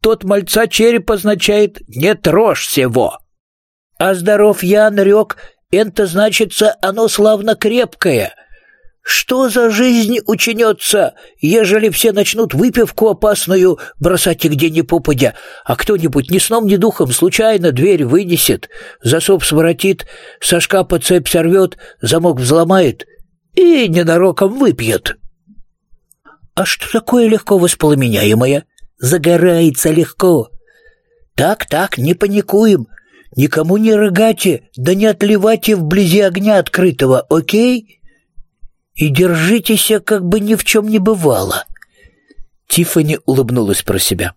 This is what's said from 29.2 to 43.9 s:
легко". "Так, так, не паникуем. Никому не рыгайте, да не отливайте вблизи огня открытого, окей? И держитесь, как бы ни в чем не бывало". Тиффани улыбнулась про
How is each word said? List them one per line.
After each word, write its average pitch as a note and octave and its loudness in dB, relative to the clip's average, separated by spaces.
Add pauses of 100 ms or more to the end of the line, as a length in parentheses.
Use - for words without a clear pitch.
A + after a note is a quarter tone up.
легко". D#3+ 0 (840)
"Так, E3 -2
так, F3 -4
не C#3 0
паникуем. G3+ 0 (480)
Никому D#3 0
не A3 2
рыгайте, G#3 0
да C#3 -2
не G3+ 0
отливайте G#3+ 0
вблизи F3+ 0
огня G3 2
открытого, C#3 0 (100)
окей? A3 -2 (960)
И D3+ -2
держитесь, F3 0 (140)
как G3 -2
бы G3 0
ни G#3 0
в G#3+ -6
чем G#3+ -2
не G#3+ 0
бывало". D#3 -2 (1040)
Тиффани D#3+ -2
улыбнулась A#2+ -2
про F#2+ -4